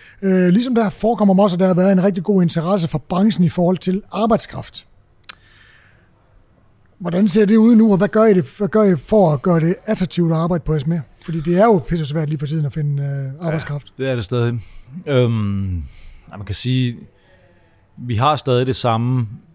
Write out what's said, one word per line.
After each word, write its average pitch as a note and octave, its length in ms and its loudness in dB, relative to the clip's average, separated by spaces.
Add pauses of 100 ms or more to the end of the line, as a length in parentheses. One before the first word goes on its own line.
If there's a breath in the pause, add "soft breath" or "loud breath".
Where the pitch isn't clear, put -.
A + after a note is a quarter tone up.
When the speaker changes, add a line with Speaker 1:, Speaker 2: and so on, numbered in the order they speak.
(220 soft breath)
Speaker 1:
Øh, F#3 260 2
ligesom A#3+ 280 2
der A3 140 0
forekommer G#3+ 440 0
mig F#3+ 100 4
også, F3+ 120 2
at E3+ 40 -4
der F#3+ 80 2
har F#3 60 2
været F#3 180 2
en F#3 120 2
rigtig F#3+ 200 0
god G3 180 2
interesse E3+ 460 -2
fra D#3 100 -6
branchen F3+ 480 0
i D#3 40 2
forhold F3+ 280 0
til F#3+ 240 -4 (100)
arbejdskraft. G3 720 -4 (2000 loud breath)
Hvordan F3+ 300 0
ser G3+ 180 4
det A3 120 4
ud A3+ 180 6
nu, A3 160 6
og F#3+ 60 4
hvad G3 100 2
gør A3 180 2
I G#3+ 80 6
det, F3 120 2 (120)
hvad G3+ 100 -2
gør G#3+ 160 2
I F#3+ 120 4
for F3 380 2
at C#3 80 -2
gøre E3+ 180 2
det E3 160 0 (100)
attraktivt F3 460 -2
at D#3+ 60 0
arbejde E3+ 260 -2
på D#3 100 -2
Esbjerg? D#3 280 -2 (200)
Fordi E3 180 -8
det F3 200 0
er G#3+ 60 6
jo A3 120 4 (120)
pisse E3 160 -2
svært D3+ 240 -6
lige D3+ 100 -4
for D3 80 -6
tiden D3+ 180 -4
at C3+ 80 -6
finde, D3 300 -4
øh, C#3 440 -8
arbejdskraft. D3 400 -6 (120)
Speaker 2:
Ja, C3 40 -4
det C3 80 -2
er B2 40 0
det A#2 100 -4
stadig. A#2+ 340 -2 (460 soft breath)
Øhm, G#2+ 680 0 (560 soft breath)
ja, F#2 60 -16
man G2+ 80 -14
kan G2 100 -8
sige, B2+ 400 -2 (1000 soft breath)
vi A#2+ 180 -6
har C#3+ 200 2
stadig B2+ 320 0
det B2 80 -2
samme A#2+ 520 0 (280)